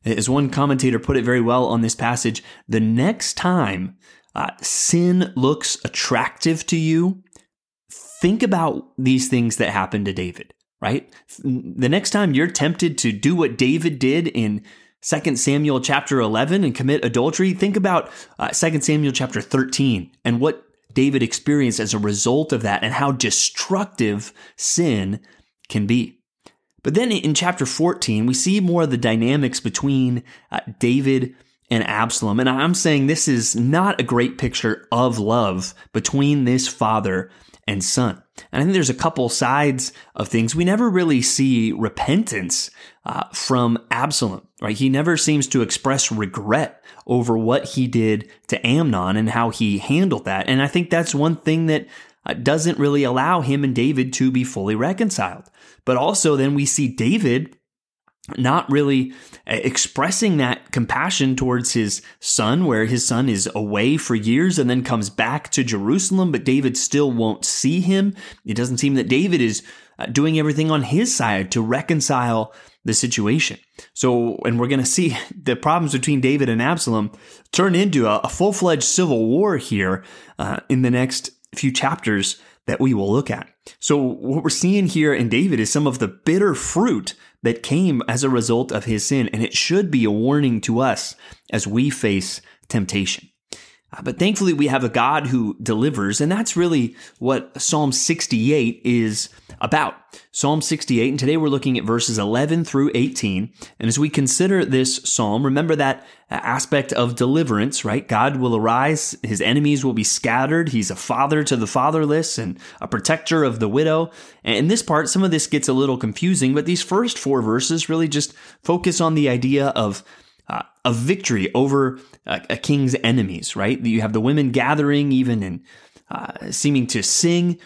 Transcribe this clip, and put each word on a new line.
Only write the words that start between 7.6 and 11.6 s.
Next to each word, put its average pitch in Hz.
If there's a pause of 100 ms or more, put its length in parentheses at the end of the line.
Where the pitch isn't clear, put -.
think -
about 185
these 131
things 120
that 107
happened 101
to 98
David, 90 (260)
right? - (320)
The 127